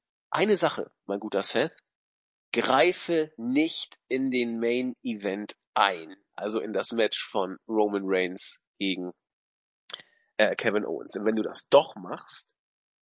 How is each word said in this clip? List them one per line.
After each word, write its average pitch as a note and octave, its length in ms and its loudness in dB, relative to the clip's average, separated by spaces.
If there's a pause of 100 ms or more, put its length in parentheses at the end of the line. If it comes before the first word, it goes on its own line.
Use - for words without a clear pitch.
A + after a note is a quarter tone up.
(300)
"Eine F#3+ 260 4
Sache, D#3 340 0 (160)
mein G2 140 -2
guter G2+ 220 -2
Seth, C3 300 0 (800)
greife D#3 840 2
nicht D3 600 0 (120)
in C3 220 0
den A#2+ 300 0
Main A#2+ 420 0
Event G2+ 540 -4 (180)
ein." F#2+ 420 2 (180)
Also G#2+ 260 -2
in A2 120 -6
das F#2+ 200 0
Match A2+ 380 0
von F#2+ 280 -2 (100)
Roman G#2 360 2
Reigns F#2 560 -2 (180)
gegen, F#2 340 -4 (1200)
äh, G2 200 2
Kevin G#2+ 280 0
Owens. - 320 -6
"Und G#2 80 -6
wenn A2 120 2
du A2 60 -2
das - 260 -6
doch C#3 280 6
machst, - 580 -12 (480)